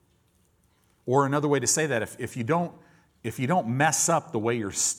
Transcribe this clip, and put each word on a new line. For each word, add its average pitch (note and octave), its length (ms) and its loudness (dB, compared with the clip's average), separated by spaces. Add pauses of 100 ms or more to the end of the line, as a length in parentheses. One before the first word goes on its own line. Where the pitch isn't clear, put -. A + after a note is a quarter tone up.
(1040)
or C3+ 200 4
another C#3+ 240 0
way C#3 100 4
to A#2+ 80 -2
say D#3 200 0
that, A#2+ 140 0
if, - 160 -8
if B2 200 -8
you A#2+ 80 -6
don't, D#3+ 260 0 (520)
if A2+ 160 -8
you B2 80 -2
don't D#3+ 200 0
mess C#3+ 400 2
up - 240 0
the A2+ 80 -2
way A#2 160 0
you're G#2 140 -4
s-, - 300 -2